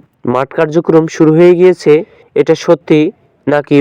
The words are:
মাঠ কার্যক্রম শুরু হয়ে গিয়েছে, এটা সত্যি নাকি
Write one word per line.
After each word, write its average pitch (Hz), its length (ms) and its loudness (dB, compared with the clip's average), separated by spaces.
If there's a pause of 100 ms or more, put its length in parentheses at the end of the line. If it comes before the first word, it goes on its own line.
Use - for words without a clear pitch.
(340)
মাঠ 131 240 -4
কার্যক্রম 160 460 0 (120)
শুরু 156 240 2
হয়ে 175 200 4
গিয়েছে, 180 340 2 (460)
এটা 151 140 0 (120)
সত্যি 160 360 0 (520)
নাকি 147 280 -2